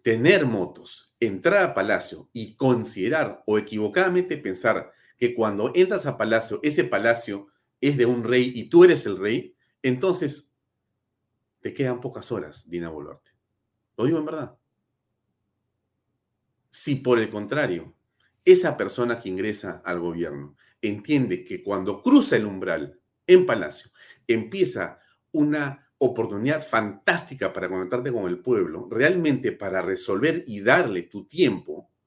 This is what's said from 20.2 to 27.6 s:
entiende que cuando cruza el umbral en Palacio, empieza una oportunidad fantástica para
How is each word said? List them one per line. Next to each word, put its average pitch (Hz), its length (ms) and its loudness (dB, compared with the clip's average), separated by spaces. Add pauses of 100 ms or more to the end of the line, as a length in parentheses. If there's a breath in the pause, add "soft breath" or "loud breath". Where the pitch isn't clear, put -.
entiende 104 640 -2
que - 200 -12
cuando 98 400 -4
cruza 254 320 6
el 107 100 2
umbral 90 540 -6 (260)
en 185 220 8
Palacio, 101 420 -6 (380 soft breath)
empieza 113 720 -2 (320 soft breath)
una 147 500 0 (160)
oportunidad 120 720 -2
fantástica 113 840 -2
para 90 160 -4